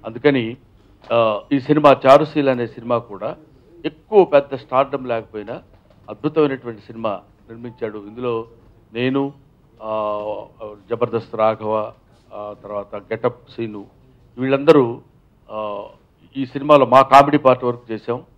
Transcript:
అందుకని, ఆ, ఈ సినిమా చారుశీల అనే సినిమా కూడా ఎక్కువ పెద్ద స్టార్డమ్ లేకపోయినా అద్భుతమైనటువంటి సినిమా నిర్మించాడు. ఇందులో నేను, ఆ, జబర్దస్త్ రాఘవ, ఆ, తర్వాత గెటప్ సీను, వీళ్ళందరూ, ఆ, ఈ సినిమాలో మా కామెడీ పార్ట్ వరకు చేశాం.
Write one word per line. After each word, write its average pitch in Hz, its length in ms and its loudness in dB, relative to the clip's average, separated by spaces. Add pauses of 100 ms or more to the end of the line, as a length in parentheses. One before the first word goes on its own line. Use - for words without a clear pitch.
అందుకని, 120 520 -2 (560)
ఆ, 110 280 2 (120)
ఈ 139 60 0
సినిమా 147 360 4 (120)
చారుశీల 147 420 4
అనే 120 180 -2
సినిమా 117 300 -6
కూడా 104 380 -10 (500)
ఎక్కువ 190 400 2
పెద్ద 143 300 2
స్టార్డమ్ 131 520 -4
లేకపోయినా 113 540 -8 (480)
అద్భుతమైనటువంటి 131 720 -4
సినిమా 110 400 -8 (280)
నిర్మించాడు. 113 580 -12
ఇందులో 117 400 -8 (460)
నేను, 135 400 -2 (500)
ఆ, 110 140 -4 (920)
జబర్దస్త్ 113 460 -6
రాఘవ, 107 580 -2 (400)
ఆ, 104 300 -14
తర్వాత 101 320 -10
గెటప్ 110 540 -8
సీను, 104 360 -12 (520)
వీళ్ళందరూ, 135 640 2 (500)
ఆ, 107 320 -10 (540)
ఈ 135 80 -6
సినిమాలో 139 400 4
మా 123 160 6
కామెడీ 139 360 6
పార్ట్ 127 260 2
వరకు 120 300 -6
చేశాం. 120 300 -8 (140)